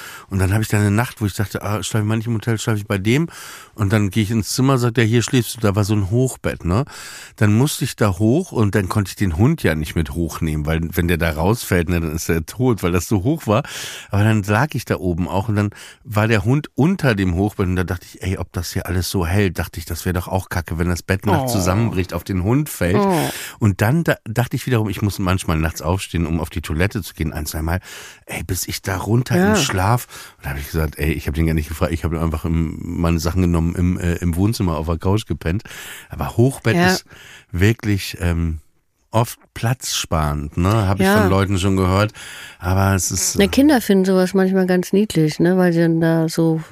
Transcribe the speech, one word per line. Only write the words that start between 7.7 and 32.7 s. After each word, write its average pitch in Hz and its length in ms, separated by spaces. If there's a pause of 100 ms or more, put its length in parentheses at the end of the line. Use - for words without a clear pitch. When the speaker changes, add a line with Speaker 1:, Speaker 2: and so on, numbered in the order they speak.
Speaker 1:
ich - 120
da 101 220
hoch 123 340
und 104 220
dann 101 140
konnte 101 220
ich - 60
den 92 200
Hund 135 260
ja 85 120
nicht 78 200
mit 76 160
hochnehmen, 78 560
weil 80 140 (120)
wenn 85 160
der 87 100
da 82 140
rausfällt, 87 560
ne, 87 120
dann 80 140
ist - 140
er 82 180
tot, 123 360
weil 87 100
das 90 160
so 98 160
hoch 156 220
war. 117 160 (480)
Aber 101 140
dann 110 180
lag 104 320
ich 127 100
da 98 120
oben 87 320
auch 92 200
und 104 80
dann 104 140 (340)
war 107 240
der 107 160
Hund 139 300
unter 143 400
dem 95 200
Hochbett 98 320
und 92 100
da 92 80
dachte 87 280
ich, - 100
„Ey, 92 160
ob - 140
das 85 200
hier - 140
alles 90 240
so 90 160
hält“, 95 320
dachte - 220
ich, 80 60
„das - 180
wäre 92 100
doch 85 140
auch 95 200
kacke, 87 300
wenn 85 100
das 87 140
Bett 95 240
nachts 127 260
Speaker 2:
Oh. 107 40
Speaker 1:
zusammenbricht, 90 580
auf 85 100
den 92 200
Hund 139 240
fällt.“ 90 360
Speaker 2:
Oh. 98 260 (280)
Speaker 1:
Und 101 220
dann 147 240
da-, - 200
dachte 120 320
ich - 100
wiederum, 110 220
ich 98 140
muss 101 160
manchmal 90 400
nachts 80 240
aufstehen, 85 440
um 82 140
auf 78 100
die 80 120
Toilette 87 400
zu - 120
gehen, 78 180
ein, 76 140
zwei 78 160
Mal. 85 180 (460)
Ey, - 180
bis - 240
ich - 140
da 98 160
runter 120 380
Speaker 2:
Ja. 190 140
Speaker 1:
im 214 60
Schlaf. 110 500 (360)
Da 71 80
habe 67 100
ich 71 60
gesagt, 80 320
ey, 73 140
ich 71 140
habe 69 100
den 80 100
gar 80 80
nicht 76 140
gefragt, 78 240
ich 82 120
habe 80 160
einfach 80 240
im, 82 340 (220)